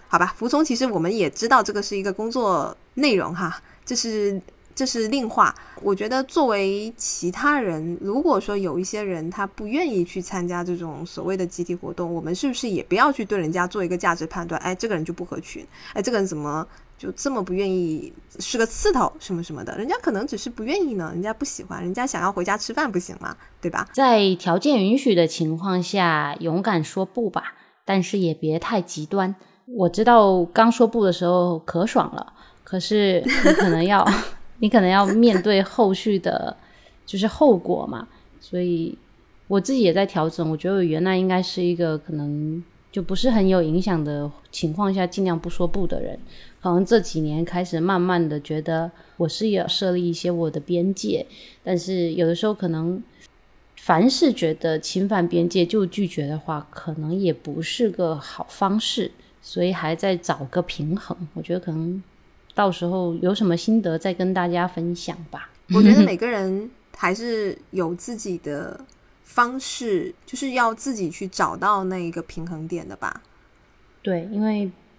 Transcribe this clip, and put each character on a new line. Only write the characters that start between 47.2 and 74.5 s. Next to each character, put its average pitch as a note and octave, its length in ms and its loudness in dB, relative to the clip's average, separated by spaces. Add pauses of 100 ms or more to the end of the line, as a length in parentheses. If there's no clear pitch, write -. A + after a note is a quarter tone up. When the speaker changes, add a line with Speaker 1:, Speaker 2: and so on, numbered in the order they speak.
Speaker 2:
年 D#3 240 0
开 F3 200 -2
始 E3+ 160 -2
慢 F#3 180 2
慢 F3 300 2
的 D3+ 120 -2
觉 D3+ 200 -4
得 E3 300 -2 (260)
我 E3+ 120 0
是 G#3+ 220 -2
要 F#3+ 160 0
设 F#3 260 0
立 F3+ 140 0
一 E3+ 60 0
些 F3 180 -2
我 E3 200 0
的 D3+ 100 -6
边 F3 320 0
界， G3 340 -4 (360)
但 F3+ 160 0
是 F3 340 -2
有 E3+ 140 2
的 E3 80 2
时 F3 120 -2
候 G#3+ 60 2
可 G3 160 -4
能 E3 340 -2 (720)
凡 F3+ 340 4
是 C4 220 4
觉 D#3+ 200 0
得 D#3+ 260 -2
侵 F#3+ 300 -2
犯 F#3 180 2
边 E3+ 220 2
界 F3 160 2
就 G3 220 2
拒 F#3+ 200 -2
绝 D#3 200 -4
的 D3+ 120 -4
话， D3 320 -6
可 - 240 -10
能 D#3 200 -4
也 F#3+ 180 2
不 D3+ 300 -6
是 G#3+ 280 0
个 E3+ 260 -2
好 - 340 -12
方 G3+ 280 0
式， - 320 -2 (300)
所 - 240 -2
以 F#3 80 2
还 E3+ 240 -2
在 F#3+ 180 0
找 E3 360 -4
个 F3+ 100 0
平 F3 360 -4
衡。 - 200 -8 (180)
我 D#3+ 80 -10
觉 E3+ 120 -4
得 F#3 40 -2
可 F3 140 -6
能 E3+ 300 -4 (520)
到 G3+ 160 2
时 F3 140 -6
候 F3 320 -2
有 F3+ 180 0
什 G#3+ 120 0
么 E3+ 100 4
心 A3 240 2
得 E3 180 -2
再 F#3+ 140 -2
跟 F#3 220 -2
大 F3+ 120 0
家 F3 220 0
分 F3 260 -4
享 E3+ 220 -10 (140)
吧。 - 180 -14 (260)
Speaker 1:
我 F#3+ 80 8
觉 G#3 120 10
得 A3 80 10
每 F#3 140 4
个 A3+ 120 -2
人 G3+ 420 -2 (240)
还 F#3 200 -2
是 A3 420 -4 (140)
有 F3 240 -2
自 A#3 200 -10
己 G3+ 240 -8
的 D3 400 -10 (460)
方 A#3 340 0
式， G3+ 600 -4
<laughs> - 60 -20
就 - 120 -12
是 C4+ 160 -6
要 A#3+ 200 2
自 B3 220 -6
己 F#3+ 160 -4
去 G3 160 -10
找 F3 300 -2
到 F#3+ 280 0
那 F#3 240 -4
个 E3+ 140 -8
平 E3 240 -12
衡 D#3+ 220 -10
点 E3 180 -10
的 G3 80 -14
吧。 - 260 -8 (800)
Speaker 2:
对， F3 300 -4
因 G#3 120 -2
为 G#3 280 0 (280)